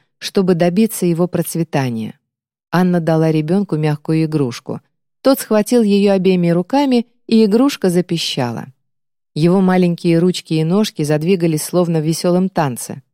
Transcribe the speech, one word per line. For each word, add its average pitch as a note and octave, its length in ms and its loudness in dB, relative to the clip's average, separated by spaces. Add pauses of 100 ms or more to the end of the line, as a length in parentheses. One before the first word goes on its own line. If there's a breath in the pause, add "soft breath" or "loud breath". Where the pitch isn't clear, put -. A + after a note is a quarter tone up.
(180)
чтобы F#3 380 -2
добиться F3+ 500 0
его F3 220 0
процветания. C3+ 920 -4 (540)
Анна F3+ 300 2
дала D#3+ 320 2
ребёнку E3 420 -2
мягкую D#3 480 -2
игрушку. C#3+ 560 -4 (400)
Тот C4+ 220 2
схватил A3 420 2
её G3+ 300 2
обеими F#3 380 2
руками, B3 540 0 (220)
и A3 160 4
игрушка A3+ 460 2
запищала. E3 800 -4 (640)
Его E3+ 260 2
маленькие F3+ 600 2
ручки F3+ 340 -2
и D#3+ 100 0
ножки F3+ 400 -2
задвигались D#3+ 600 0
словно E3+ 360 0
в D3+ 60 -2
весёлом F3+ 420 0
танце. C3+ 560 -6 (100)